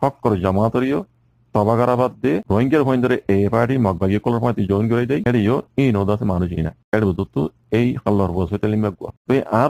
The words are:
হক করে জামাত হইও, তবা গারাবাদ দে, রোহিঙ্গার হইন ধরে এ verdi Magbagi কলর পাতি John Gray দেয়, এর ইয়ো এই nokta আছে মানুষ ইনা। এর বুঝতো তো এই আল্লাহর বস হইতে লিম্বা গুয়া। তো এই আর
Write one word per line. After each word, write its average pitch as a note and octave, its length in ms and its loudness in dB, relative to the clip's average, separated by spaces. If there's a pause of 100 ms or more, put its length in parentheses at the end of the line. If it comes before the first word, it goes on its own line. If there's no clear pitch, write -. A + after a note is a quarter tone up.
হক C#3+ 200 0
করে G#2+ 180 0
জামাত G2 360 0
হইও, C3+ 280 -2 (500)
তবা G#3 220 2
গারাবাদ B2 360 2 (100)
দে, D#3 280 0
রোহিঙ্গার C3 340 2
হইন C3 180 0
ধরে B2 260 0
এ G2 220 2
verdi A#2+ 280 0
Magbagi G2 420 0
কলর A#2 200 -2
পাতি A2 260 -2
John G2+ 240 0
Gray A#2+ 160 0
দেয়, C#3 200 -2
এর B2 100 0
ইয়ো A2+ 260 0 (160)
এই C3+ 140 2
nokta G2 180 0
আছে A2 160 0
মানুষ F2+ 260 -2
ইনা। E2 240 -4 (180)
এর G#2+ 120 2
বুঝতো F#2 280 0
তো D3 160 -2 (220)
এই A#2+ 340 0
আল্লাহর G2+ 260 2
বস F2+ 220 -4
হইতে G#2+ 140 -2
লিম্বা G#2+ 220 0
গুয়া। - 220 -12 (160)
তো B2+ 60 2
এই C3+ 80 2 (100)
আর A#2+ 180 2